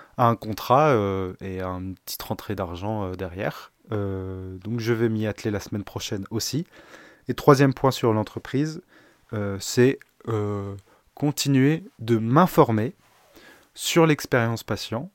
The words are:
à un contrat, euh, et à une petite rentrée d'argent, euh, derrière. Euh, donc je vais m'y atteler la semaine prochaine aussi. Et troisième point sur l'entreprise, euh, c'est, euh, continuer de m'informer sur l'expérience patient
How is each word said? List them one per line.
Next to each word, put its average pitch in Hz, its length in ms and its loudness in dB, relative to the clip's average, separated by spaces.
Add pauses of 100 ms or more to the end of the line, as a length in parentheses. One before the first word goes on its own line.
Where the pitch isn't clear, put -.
(180)
à 123 100 6
un 117 60 4
contrat, 123 540 2
euh, 98 520 2
et 95 200 -8
à 92 80 -4
une 92 260 -6
petite - 280 -14
rentrée - 320 -8
d'argent, 98 500 -4
euh, 92 100 -6
derrière. 92 580 -8 (200)
Euh, 95 640 -6
donc 110 220 -6
je 113 120 0
vais 113 160 2
m'y 110 180 0
atteler 107 240 -4
la 104 100 -2
semaine 101 240 -8
prochaine 101 460 -8
aussi. 127 360 -4 (640)
Et 123 60 -2
troisième 139 400 6
point 135 160 2
sur 120 220 0
l'entreprise, 139 680 -4 (520)
euh, 101 280 -6
c'est, 127 380 4 (300)
euh, 104 460 -4 (400)
continuer 143 720 2 (140)
de 117 180 0
m'informer 120 800 4 (800)
sur - 320 4
l'expérience 117 560 2
patient 117 520 -6